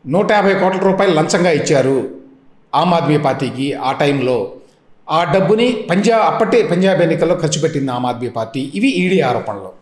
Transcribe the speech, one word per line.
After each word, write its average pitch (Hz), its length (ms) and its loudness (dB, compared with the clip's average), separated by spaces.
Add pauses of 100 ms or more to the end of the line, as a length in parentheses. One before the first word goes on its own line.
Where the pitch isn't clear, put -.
నూట 185 260 0
యాభై 196 220 2
కోట్ల 185 260 0
రూపాయలు 190 340 2
లంచంగా 170 380 2
ఇచ్చారు 135 460 2 (760)
ఆమ్ 175 180 2
ఆద్మీ 160 240 2
పార్టీకి 135 560 -2
ఆ 131 180 -4
టైంలో. 127 600 0 (560)
ఆ 156 160 0
డబ్బుని 202 440 2 (220)
పంజాబ్, 208 340 2 (100)
అప్పటి 220 300 2
పంజాబ్ 175 380 2
ఎన్నికల్లో 165 340 2
ఖర్చు 156 260 -2
పెట్టింది 143 300 -2
ఆమ్ 123 140 -4
ఆద్మీ 120 240 -4
పార్టీ. 117 460 -8
ఇవి 233 140 0
ఈడీ 180 300 0
ఆరోపణలు. 107 520 -4 (100)